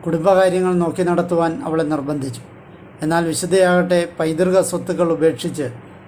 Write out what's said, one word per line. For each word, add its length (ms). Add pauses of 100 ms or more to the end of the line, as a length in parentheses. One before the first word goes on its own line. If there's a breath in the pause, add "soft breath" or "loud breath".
കുടുംബകാര്യങ്ങൾ 760
നോക്കി 280
നടത്തുവാൻ 440 (140)
അവളെ 260
നിർബന്ധിച്ചു. 500 (640)
എന്നാൽ 260
വിശുദ്ധയാകട്ടെ 720 (180)
പൈതൃക 380 (140)
സ്വത്തുക്കൾ 440
ഉപേക്ഷിച്ച് 520 (420)